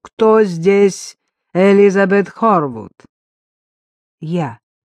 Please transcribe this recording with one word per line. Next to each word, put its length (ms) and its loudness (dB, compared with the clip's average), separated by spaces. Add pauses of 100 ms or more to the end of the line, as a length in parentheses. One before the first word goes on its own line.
«Кто 400 0
здесь 720 -2 (360)
Элизабет 760 2
Хорвуд?» 640 -4 (1300)
«Я», 400 -8 (340)